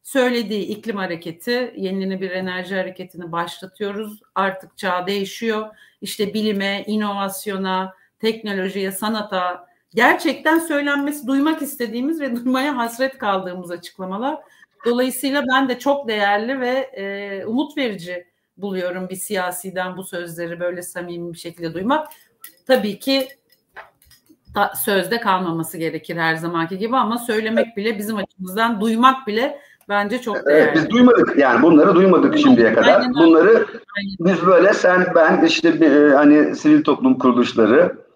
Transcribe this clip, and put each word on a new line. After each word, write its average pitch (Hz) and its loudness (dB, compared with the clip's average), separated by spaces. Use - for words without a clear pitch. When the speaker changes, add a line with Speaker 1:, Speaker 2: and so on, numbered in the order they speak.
Speaker 1:
söylediği 233 -2
iklim 202 -8
hareketi, 185 -6
yenilenebilir 190 -6
enerji 185 -8
hareketini 185 -10
başlatıyoruz. 202 -10
Artık 190 -6
çağ 180 -4
değişiyor. 214 -4
İşte 196 -6
bilime, 202 -4
inovasyona, 196 -6
teknolojiye, 196 -4
sanata 196 -6
gerçekten 311 2
söylenmesi, 285 -4
duymak 294 0
istediğimiz 262 -6
ve 254 -6
duymaya 254 -2
hasret 247 -4
kaldığımız 185 -6
açıklamalar. 190 -8
Dolayısıyla 262 -2
ben 269 2
de 247 -4
çok 277 -2
değerli 214 -2
ve, 247 -2
e, 202 -8
umut 277 -4
verici 180 -8
buluyorum 185 -6
bir 185 -10
siyasiden 180 -6
bu 190 -14
sözleri 170 -10
böyle 175 -6
samimi 175 -12
bir 165 -16
şekilde 165 -12
duymak. 277 -4
Tabii 214 0
ki 269 -2
ta-, 202 -2
sözde 196 -2
kalmaması 175 -2
gerekir 160 -6
her 165 0
zamanki 170 -4
gibi 226 -2
ama 240 0
söylemek 226 -2
bile 208 -4
bizim 214 -6
açımızdan, 196 -4
duymak 233 2
bile 240 -4
bence 202 -2
çok 233 -6
Speaker 2:
Evet, - -4
Speaker 1:
değerli. 156 6
Speaker 2:
biz 151 0
duymadık 240 6
yani, 127 4
bunları 165 8
duymadık 180 6
Speaker 1:
Duymadık. - 2
Speaker 2:
şimdiye 123 6
kadar. 120 6
Speaker 1:
Aynen 131 -2
öyle. 165 8
Speaker 2:
Bunları 165 6
Speaker 1:
Aynen. 226 4
Speaker 2:
biz 170 0
böyle 185 6
sen, 180 2
ben, 165 4
işte 160 2
bir, 160 6
e, 147 6
hani 147 6
sivil 151 4
toplum 131 2
kuruluşları 123 4